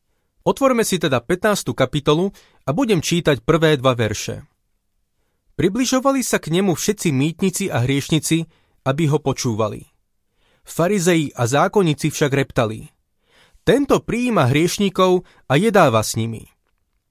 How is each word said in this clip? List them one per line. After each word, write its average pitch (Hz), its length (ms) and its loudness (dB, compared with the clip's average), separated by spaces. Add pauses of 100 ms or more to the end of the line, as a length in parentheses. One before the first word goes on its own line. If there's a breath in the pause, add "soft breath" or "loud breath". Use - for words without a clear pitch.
(440)
Otvorme 233 440 0
si 185 120 -2
teda 135 200 0
pätnástu 185 560 -2
kapitolu 151 560 0 (320 soft breath)
a 139 80 -4
budem 208 320 0
čítať 160 400 0
prvé 156 320 2
dva 131 160 2
verše. 107 560 -4 (1080)
Približovali 254 640 0
sa 220 200 -2
k 151 120 -8
nemu 185 240 2
všetci 185 400 -2
mýtnici 170 560 -2
a 120 120 0
hriešnici, 143 600 0 (440)
aby 139 240 0
ho 151 80 2
počúvali. 113 680 -4 (760)
Farizei 170 720 0
a 123 80 -2
zákonníci 156 640 2
však 143 240 0
reptali: 131 560 -2 (800 soft breath)
„Tento 233 320 2
prijíma 214 480 0
hriešnikov 180 800 0 (240 soft breath)
a - 80 4
jedáva 185 400 4
s - 160 -4
nimi.“ 113 320 -8 (640)